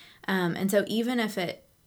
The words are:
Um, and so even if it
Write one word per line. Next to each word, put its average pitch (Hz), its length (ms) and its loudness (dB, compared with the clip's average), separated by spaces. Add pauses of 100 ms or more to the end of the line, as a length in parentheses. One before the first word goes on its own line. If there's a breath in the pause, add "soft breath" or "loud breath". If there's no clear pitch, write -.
(280 loud breath)
Um, 180 260 0
and 196 160 0
so 202 160 4
even 233 320 0
if 214 200 -2
it - 260 -6 (220)